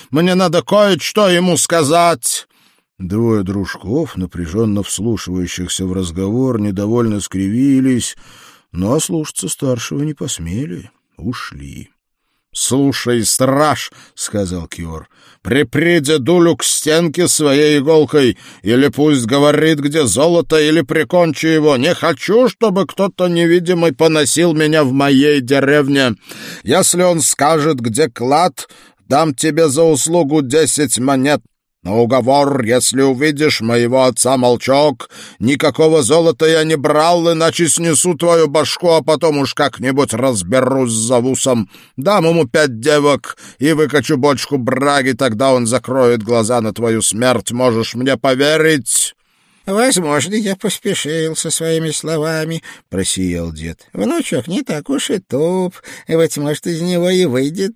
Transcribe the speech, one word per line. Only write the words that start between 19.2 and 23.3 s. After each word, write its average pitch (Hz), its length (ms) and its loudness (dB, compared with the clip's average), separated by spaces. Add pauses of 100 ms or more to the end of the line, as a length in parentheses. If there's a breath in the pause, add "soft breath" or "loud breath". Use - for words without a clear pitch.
говорит, 147 520 2
где 147 280 0
золото, 156 520 2
или 156 220 2
прикончи 156 640 0
его. 151 320 2
Не 147 160 0
хочу, 185 560 2
чтобы 190 380 0
кто-то 185 420 -2
невидимый 170 640 2